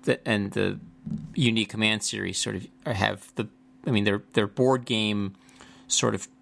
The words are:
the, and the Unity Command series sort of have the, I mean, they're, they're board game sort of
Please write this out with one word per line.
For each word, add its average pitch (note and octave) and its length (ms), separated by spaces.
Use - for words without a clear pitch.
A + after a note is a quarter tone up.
the, B2+ 220
and G2+ 260
the G2+ 280
Unity A2+ 300
Command G#2+ 360
series F#2+ 360
sort G#2+ 180
of F#2 120
have G#2 500
the, G#2+ 140
I - 60
mean, G#2 140
they're, G2+ 180
they're G#2 140
board B2+ 380
game G#2 500
sort A2+ 260
of - 140